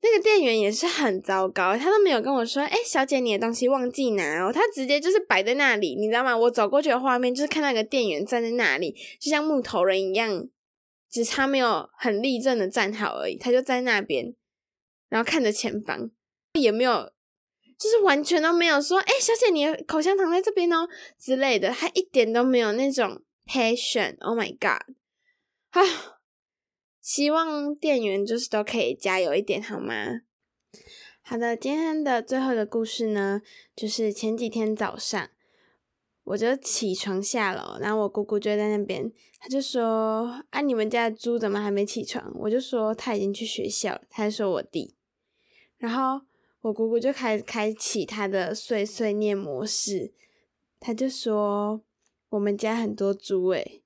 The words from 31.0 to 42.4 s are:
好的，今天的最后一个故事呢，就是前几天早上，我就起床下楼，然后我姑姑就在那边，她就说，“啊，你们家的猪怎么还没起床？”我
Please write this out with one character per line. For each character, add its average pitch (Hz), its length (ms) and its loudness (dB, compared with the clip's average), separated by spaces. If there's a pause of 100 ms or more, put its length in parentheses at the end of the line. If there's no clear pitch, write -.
好 - 160 -8
的， 233 200 0
今 269 180 -2
天 311 260 0
的 254 220 0
最 262 160 -2
后 262 140 0
一 - 20 2
个 214 100 0
故 226 200 -2
事 220 220 -4
呢， 202 340 0 (340)
就 214 140 -6
是 214 240 -2
前 220 240 -4
几 240 100 -4
天 220 260 -2
早 214 240 -6
上， - 320 -6 (920)
我 196 140 -6
就 233 180 2
起 220 400 -2
床 190 260 -4
下 202 320 -2
楼， 50 280 -10
然 208 120 -2
后 214 100 0
我 196 60 0
姑 208 140 -4
姑 208 160 -2
就 208 160 0
在 208 220 0
那 208 80 0
边， 202 260 -6 (300)
她 - 80 -16
就 269 120 -2
说 226 800 -2 (100)
，“啊， 277 100 -2
你 285 120 0
们 220 160 0
家 233 200 0
的 220 80 -6
猪 240 200 -2
怎 220 140 0
么 208 80 0
还 208 100 -2
没 202 160 0
起 208 200 -6
床？” - 340 -10
我 214 100 -2